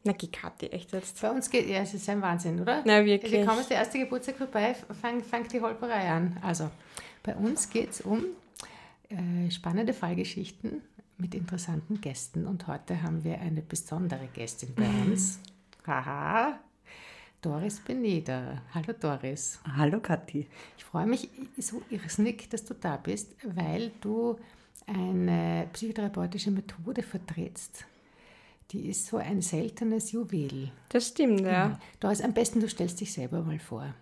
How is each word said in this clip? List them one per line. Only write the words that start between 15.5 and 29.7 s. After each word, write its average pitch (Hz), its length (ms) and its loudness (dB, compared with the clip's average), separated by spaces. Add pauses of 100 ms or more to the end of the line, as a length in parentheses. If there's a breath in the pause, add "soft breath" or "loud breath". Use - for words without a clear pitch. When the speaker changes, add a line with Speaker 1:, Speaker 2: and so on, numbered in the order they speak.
Speaker 2:
Haha. 147 720 2 (840 loud breath)
Doris 175 360 -2
Beneder. 156 840 -2 (100)
Hallo, 165 260 -2
Doris. 143 600 -2 (180)
Speaker 3:
Hallo, 151 220 4
Kathi. 160 480 -2 (320 loud breath)
Speaker 2:
Ich - 40 -18
freue 170 220 -2
mich 240 240 2 (300)
so 240 320 -6
irrsinnig, 214 580 0
dass - 160 -6
du - 80 -10
da 151 240 -2
bist, 208 460 -6
weil 180 480 -2 (100)
du 226 380 0 (480 loud breath)
eine 180 840 2
psychotherapeutische 202 760 -2
Methode 196 540 -2
vertrittst. - 840 -8 (840 soft breath)
Die - 180 -4
ist - 180 -4
so 226 100 -2
ein 190 240 0
seltenes 220 720 0